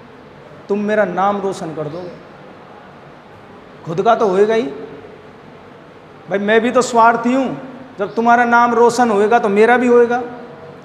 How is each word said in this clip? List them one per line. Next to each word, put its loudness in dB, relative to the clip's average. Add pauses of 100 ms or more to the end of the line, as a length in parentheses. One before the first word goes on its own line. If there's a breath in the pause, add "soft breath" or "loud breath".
(680)
तुम -2
मेरा -2
नाम -2
रोशन -8
कर -8
दोगे, -12 (1800)
खुद -4
का 4
तो 0
होएगा 2
ही। 0 (1700)
भाई, -2
मैं 2
भी 0
तो 2
स्वार्थी 2
हूँ, -2 (420)
जब -6
तुम्हारा 2
नाम 2
रोशन 2
होएगा 2
तो -2
मेरा 4
भी 0
होएगा। 2 (640)